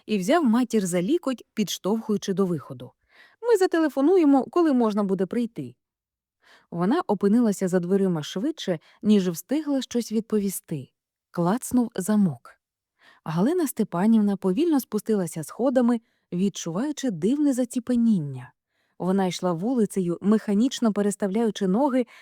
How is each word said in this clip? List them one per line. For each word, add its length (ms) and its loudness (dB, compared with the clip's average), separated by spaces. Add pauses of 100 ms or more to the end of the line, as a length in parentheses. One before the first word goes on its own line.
і 120 -2
взяв 260 2
матір 420 2
за 160 -2
лікоть, 420 -2 (100)
підштовхуючи 800 -4
до 120 0
виходу. 460 -6 (500)
"Ми 160 4
зателефонуємо, 840 4
коли 300 2
можна 300 2
буде 220 0
прийти". 500 -6 (960)
Вона 360 0
опинилася 600 2
за 120 2
дверима 440 0
швидше, 560 -6 (220)
ніж 280 4
встигла 520 -4
щось 300 -4
відповісти. 800 -4 (420)
Клацнув 640 -2
замок. 580 0 (680)
Галина 440 0
Степанівна 680 2
повільно 420 0
спустилася 640 -4
сходами, 580 0 (300)
відчуваючи 800 -4
дивне 420 0
заціпеніння. 1000 -2 (460)
Вона 260 0
йшла 280 -2
вулицею, 680 -2
механічно 720 0
переставляючи 760 -2
ноги, 380 2 (160)